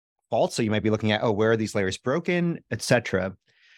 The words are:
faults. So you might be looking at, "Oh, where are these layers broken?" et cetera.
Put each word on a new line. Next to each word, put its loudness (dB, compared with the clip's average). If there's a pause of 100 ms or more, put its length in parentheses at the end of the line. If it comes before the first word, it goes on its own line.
(300)
faults. 0
So 0
you 0
might 0
be 2
looking 0
at, 0
"Oh, 2
where 2
are 2
these -4
layers -2
broken?" -2 (120)
et -6
cetera. 0 (400)